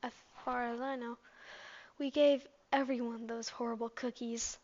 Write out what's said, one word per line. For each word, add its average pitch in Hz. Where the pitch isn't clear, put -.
As 247
far 247
as 233
I 269
know. 240
We 277
gave 285
everyone 233
those 226
horrible 233
cookies. 233